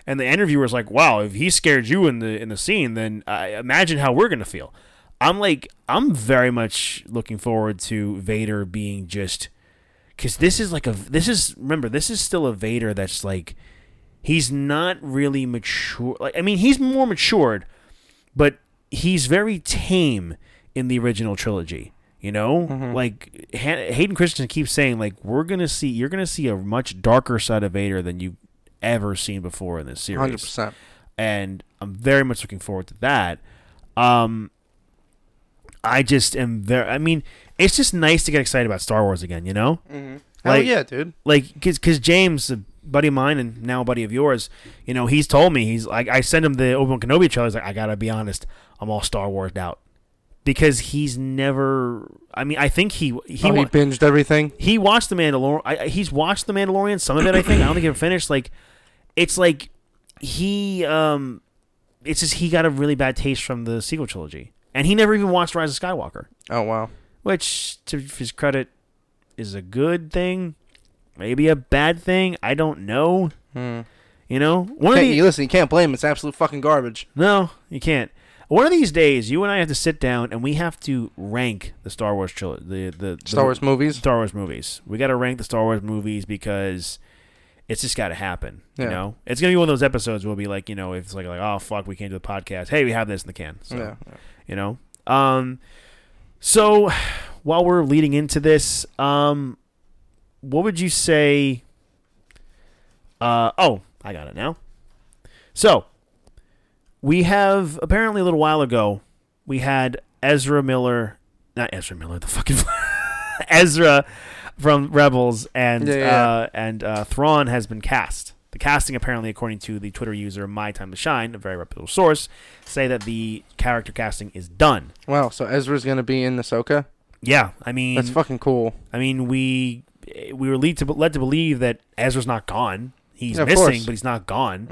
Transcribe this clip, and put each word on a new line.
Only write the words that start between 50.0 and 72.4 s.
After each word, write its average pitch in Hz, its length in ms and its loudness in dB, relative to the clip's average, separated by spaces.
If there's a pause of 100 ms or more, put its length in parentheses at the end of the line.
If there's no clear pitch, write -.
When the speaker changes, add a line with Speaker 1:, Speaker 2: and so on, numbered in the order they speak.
Speaker 1:
Because 135 360 4
he's 143 380 -4
never, 131 920 -2 (220)
I - 100 -4
mean, 147 140 -4
I 143 120 2
think 196 240 2
he, 156 140 -2 (200)
he 147 200 0
Speaker 2:
Oh, 147 60 6
he 139 60 4
Speaker 1:
wa-, 143 60 4
Speaker 2:
binged 139 360 2
everything? 151 560 4
Speaker 1:
he 214 200 2
watched 208 320 4
The 196 60 -4
Mandalor-, 147 500 2
I, 151 120 -2
I, 143 100 -4
he's 170 240 -2
watched 160 360 0
The 214 60 -2
Mandalorian, 196 460 0
some 139 180 0
of 160 80 4
it, 185 100 6
I 185 60 6
think. - 200 6
I 123 40 4
don't 151 100 2
think 175 80 0
he 160 40 2
ever 147 100 0
finished. 170 320 0
Like, 135 200 0 (640)
it's 170 220 0
like 170 320 4 (500)
he, 190 640 -2
um, 147 560 0 (640)
it's 147 180 -2
just 165 140 -2
he 170 140 -2
got 165 160 4
a 160 40 4
really 143 260 0
bad 131 200 0
taste 135 280 -2
from 120 220 -6
the 113 160 -4
sequel 151 260 -6
trilogy. 78 440 -14 (220)
And 139 140 0
he 196 80 4
never 214 180 6
even 202 160 2
watched 175 240 2
Rise 156 220 -2
of - 60 -10
Skywalker. 180 440 -6 (240)
Speaker 2:
Oh, 117 140 -2
wow. 110 260 -4 (340)
Speaker 1:
Which, - 640 -4
to 151 140 -6
his 135 320 -10
credit, 135 380 -2 (680)
is 101 160 -10
a 98 80 -10
good 151 500 -2
thing. 180 440 -4 (640)
Maybe 127 320 0
a 156 60 6
bad 147 460 0
thing. 185 400 0